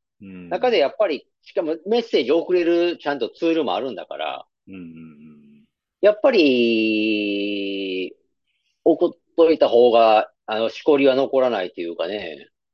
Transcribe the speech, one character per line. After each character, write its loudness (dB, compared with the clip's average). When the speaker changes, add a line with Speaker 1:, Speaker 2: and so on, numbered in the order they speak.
Speaker 1:
う -20
ん。 -18
Speaker 2:
中 -2
で 2
や 2
っ -14
ぱ 0
り、 -8
し -20
か -2
も -4
メ 0
ッ 0
セ 0
ー -2
ジ 0
送 0
れ 2
る 0
ち -14
ゃ -2
ん -8
と -4
ツ -6
ー 2
ル 0
も -2
あ -4
る -6
ん -12
だ -14
か -12
ら、 -8
Speaker 1:
う -20
ん -18
う -16
ん -16
う -16
ん。 -20
Speaker 2:
や 4
っ -14
ぱ 4
り、 0
送 2
っ -20
と 6
い 0
た 2
方 6
が、 4
あ -4
の、 -2
し -12
こ 2
り 2
は 4
残 0
ら 2
な -2
い -6
と -10
い -8
う -10
か -4
ね。 -12